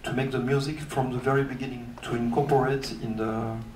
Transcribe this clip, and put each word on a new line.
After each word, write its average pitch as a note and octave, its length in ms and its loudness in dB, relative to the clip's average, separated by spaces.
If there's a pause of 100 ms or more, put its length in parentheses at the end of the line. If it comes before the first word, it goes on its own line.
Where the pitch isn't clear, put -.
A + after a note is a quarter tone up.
to - 100 -4
make C3+ 180 0
the C3 80 0
music C#3 400 2
from B2+ 320 -2
the B2 80 0
very C#3 240 4
beginning, A#2+ 600 -6
to B2+ 120 -2
incorporate C3 760 2 (120)
in A2+ 140 -2
the A2+ 380 -2 (200)